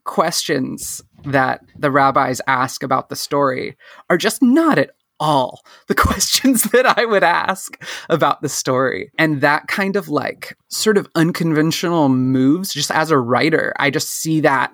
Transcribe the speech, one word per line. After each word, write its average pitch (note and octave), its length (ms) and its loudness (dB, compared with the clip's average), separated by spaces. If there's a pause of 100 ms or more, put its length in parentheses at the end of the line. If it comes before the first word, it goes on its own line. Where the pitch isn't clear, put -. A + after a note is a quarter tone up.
questions - 960 -4 (240)
that C3 380 0 (140)
the C#3+ 140 -2
rabbis C3+ 560 2
ask C3 340 -2
about C3 280 -2
the C3+ 60 -10
story C3 600 -2 (340)
are F3+ 80 4
just G3+ 240 -4
not C#4 380 4
at C3 120 -2 (280)
all D3 420 0 (260)
the - 80 -2
<laughs> - 0 -
questions - 680 0
that A#3 340 2
I A#3 80 0
would G3+ 180 2
ask - 600 -2 (260)
about D3 320 0
the - 80 -4
story. B2+ 680 -2
And D3+ 240 0
that D3 260 0
kind G3 280 -2
of, E3+ 140 -4
like, C3 480 -6 (120)
sort - 280 0
of E3+ 180 0
unconventional D#3+ 920 2
moves, C3 640 2
just D3 180 -4
as D#3+ 200 2
a C#3 60 4
writer, B2 640 2
I C#3+ 100 0
just D3 200 -4
see D#3+ 320 -2
that C3+ 320 2